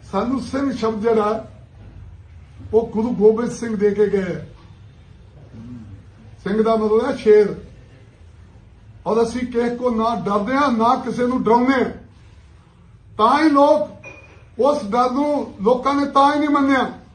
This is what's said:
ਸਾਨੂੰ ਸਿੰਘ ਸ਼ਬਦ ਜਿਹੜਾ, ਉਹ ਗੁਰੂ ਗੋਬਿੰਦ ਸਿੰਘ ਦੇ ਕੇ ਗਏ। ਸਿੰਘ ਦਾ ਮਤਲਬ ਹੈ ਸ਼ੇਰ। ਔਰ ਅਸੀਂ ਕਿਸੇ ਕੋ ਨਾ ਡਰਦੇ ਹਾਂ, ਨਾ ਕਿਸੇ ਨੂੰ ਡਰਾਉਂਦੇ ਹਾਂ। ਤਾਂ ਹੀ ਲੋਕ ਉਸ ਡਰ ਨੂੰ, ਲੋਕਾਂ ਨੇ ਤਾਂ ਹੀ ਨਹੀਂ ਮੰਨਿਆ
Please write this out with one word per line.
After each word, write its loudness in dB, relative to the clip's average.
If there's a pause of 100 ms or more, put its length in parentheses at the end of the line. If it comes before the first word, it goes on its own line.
(120)
ਸਾਨੂੰ -2
ਸਿੰਘ -4
ਸ਼ਬਦ -4
ਜਿਹੜਾ, 0 (1300)
ਉਹ 2
ਗੁਰੂ -4
ਗੋਬਿੰਦ 2
ਸਿੰਘ -8
ਦੇ 0
ਕੇ 0
ਗਏ। -4 (2000)
ਸਿੰਘ 0
ਦਾ 2
ਮਤਲਬ 0
ਹੈ -4
ਸ਼ੇਰ। 4 (1500)
ਔਰ 0
ਅਸੀਂ -4
ਕਿਸੇ -2
ਕੋ -2
ਨਾ 0
ਡਰਦੇ -2
ਹਾਂ, 2
ਨਾ 2
ਕਿਸੇ -4
ਨੂੰ -2
ਡਰਾਉਂਦੇ 2
ਹਾਂ। 0 (1300)
ਤਾਂ 2
ਹੀ 4
ਲੋਕ 4 (680)
ਉਸ 2
ਡਰ 0
ਨੂੰ, -4
ਲੋਕਾਂ 2
ਨੇ 0
ਤਾਂ 4
ਹੀ 0
ਨਹੀਂ 0
ਮੰਨਿਆ 2 (240)